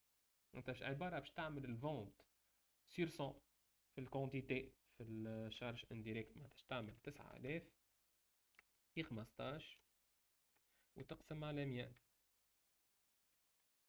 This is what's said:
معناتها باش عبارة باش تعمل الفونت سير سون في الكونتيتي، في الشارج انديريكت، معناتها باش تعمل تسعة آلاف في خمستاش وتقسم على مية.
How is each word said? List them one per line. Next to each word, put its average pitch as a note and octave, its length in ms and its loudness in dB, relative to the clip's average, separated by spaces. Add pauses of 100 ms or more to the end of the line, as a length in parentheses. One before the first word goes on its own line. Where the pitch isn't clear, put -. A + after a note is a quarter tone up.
(540)
معناتها B2+ 180 -2
باش B2 100 -2
عبارة D3 360 2
باش - 120 -4
تعمل D3+ 340 0
الفونت A#2+ 580 0 (680)
سير E3+ 200 6
سون - 320 0 (540)
في C#3 60 -2
الكونتيتي، C3 720 4 (260)
في - 40 -4
الشارج A2 920 0
انديريكت، A2 440 -2
معناتها C3+ 180 -12
باش - 100 -18
تعمل A2 320 -2
تسعة - 400 -8
آلاف D3+ 260 0 (1300)
في D#3+ 80 2
خمستاش C3 760 -4 (1160)
وتقسم D#3 480 -4
على D3 200 2
مية. B2 280 0 (2000)